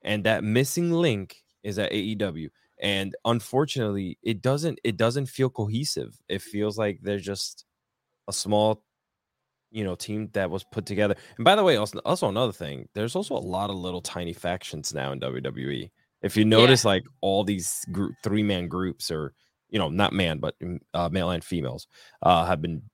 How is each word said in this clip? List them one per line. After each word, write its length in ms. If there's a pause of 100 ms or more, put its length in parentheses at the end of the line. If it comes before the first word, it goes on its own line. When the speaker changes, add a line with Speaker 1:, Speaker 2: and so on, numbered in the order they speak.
Speaker 1:
and 220
that 200
missing 480
link 500 (200)
is 160
at 120
A 60
E 200
W. 340 (300)
And 440
unfortunately, 1000
it 200
doesn't, 420
it 140
doesn't 280
feel 220
cohesive. 800
It 140
feels 360
like 240
they're 160
just 460 (640)
a 40
small, 520 (880)
you 120
know, 140
team 380
that 160
was 140
put 220
together. 300 (200)
And 80
by 120
the 80
way, 120
also, 280
also 240
another 240
thing, 420
there's 220
also 180
a 60
lot 300
of 60
little 260
tiny 320
factions 600
now 180
in 60
W 220
W 300
E. 200 (320)
If 140
you 80
Speaker 2:
Yeah. 60
Speaker 1:
notice, 340
like, 200 (160)
all 220
these 480
group, 320
three-man 460
groups 420
or, 240 (360)
you 80
know, 120
not 220
man, 260
but, 220
mm, 180 (160)
uh, 160
male 200
and 140
females, 440 (340)
uh, 240
have 160
been 200 (120)